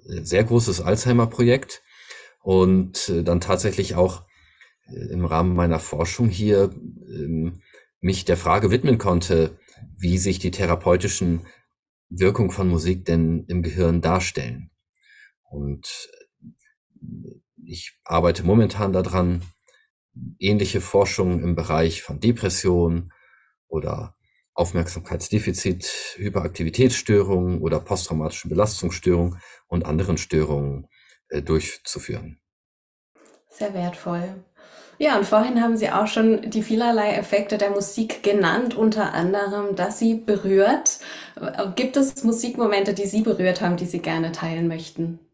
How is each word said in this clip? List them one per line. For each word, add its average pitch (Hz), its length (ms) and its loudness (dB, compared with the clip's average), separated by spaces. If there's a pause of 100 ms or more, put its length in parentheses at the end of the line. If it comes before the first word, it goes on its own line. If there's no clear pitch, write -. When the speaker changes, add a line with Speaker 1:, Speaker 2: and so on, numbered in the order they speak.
Speaker 1:
äh, 82 160 -10
sehr 95 200 2
großes 113 380 2
Alzheimer-Projekt 120 1000 2 (600)
und, 92 680 4
äh, 85 140 0
dann 85 180 2
tatsächlich 95 540 0
auch, 90 280 2 (640)
äh, - 240 -12
im 87 140 -2
Rahmen 85 300 2
meiner 85 240 2
Forschung 82 500 0
hier, 98 440 2
ähm, 80 880 -8 (400)
mich 92 240 0
der 90 120 2
Frage 95 340 2
widmen 123 260 2
konnte, 85 640 0 (360)
wie 90 220 0
sich 90 220 2
die 90 120 -2
therapeutischen 87 920 0 (640)
Wirkungen 95 400 2
von 95 180 -2
Musik 87 380 0
denn 82 420 2
im 87 140 -2
Gehirn 85 400 0
darstellen. 85 680 -2 (720)
Und - 680 -8 (1500)
ich - 400 -12
arbeite 85 400 2
momentan 98 500 4
daran, 90 500 0 (960)
ähnliche 98 420 2
Forschung 92 600 2
im 85 140 0
Bereich 82 460 0
von 73 180 -10
Depression 87 920 2 (540)
oder - 480 -6 (380)
Aufmerksamkeitsdefizit, - 1600 -2
Hyperaktivitätsstörungen 92 1400 2
oder 80 180 0
posttraumatischen - 680 -4
Belastungsstörungen 87 880 0 (280)
und 85 180 -2
anderen 82 320 0
Störungen, 71 720 -2 (420)
äh, 73 120 -4
durchzuführen. - 1000 -4 (1080)
Speaker 2:
Sehr 208 240 -8
wertvoll. 175 720 -6 (540)
Ja, 294 200 2
und 202 80 2
vorhin 233 360 2
haben 226 160 2
Sie 214 120 0
auch 208 180 0
schon 220 420 4
die 214 120 -2
vielerlei 220 520 2
Effekte 208 440 0
der 202 120 0
Musik 202 520 -4
genannt, 202 540 2
unter 214 380 0
anderem, 196 640 -2
dass 190 200 -4
sie 226 180 2
berührt. 202 840 2 (400)
Äh, - 340 -4
gibt 254 220 -2
es 277 300 0
Musikmomente, 220 680 0
die 202 140 -2
Sie 208 140 0
berührt 185 400 2
haben, 175 160 0
die 175 80 -4
Sie 170 140 -6
gerne 165 340 -2
teilen 165 340 -2
möchten? 165 520 -6 (140)